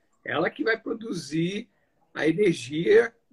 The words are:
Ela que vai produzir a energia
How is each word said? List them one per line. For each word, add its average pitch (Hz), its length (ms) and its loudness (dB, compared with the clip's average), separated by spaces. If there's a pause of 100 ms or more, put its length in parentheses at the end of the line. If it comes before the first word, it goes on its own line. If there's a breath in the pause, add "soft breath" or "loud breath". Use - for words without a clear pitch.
(220)
Ela 143 280 -2
que - 120 -6
vai 226 160 0
produzir 190 920 -6 (420)
a 143 160 -2
energia 165 840 2 (200)